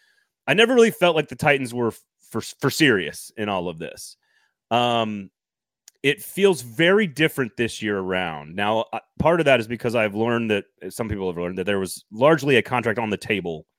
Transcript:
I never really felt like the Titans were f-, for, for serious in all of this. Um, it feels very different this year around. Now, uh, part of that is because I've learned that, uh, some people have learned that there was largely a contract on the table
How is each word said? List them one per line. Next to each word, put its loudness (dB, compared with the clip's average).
I 2
never 4
really 6
felt 2
like 0
the -14
Titans 0
were -2
f-, -8
for, -8
for -4
serious 0
in -4
all -2
of -10
this. -14
Um, 0
it 0
feels 0
very 2
different -2
this -4
year -2
around. -4
Now, 0
uh, -6
part 2
of 2
that 6
is -6
because -4
I've 0
learned 0
that, 2
uh, -10
some -8
people -4
have -6
learned -6
that -4
there 0
was -8
largely 4
a 6
contract -2
on -2
the 0
table -6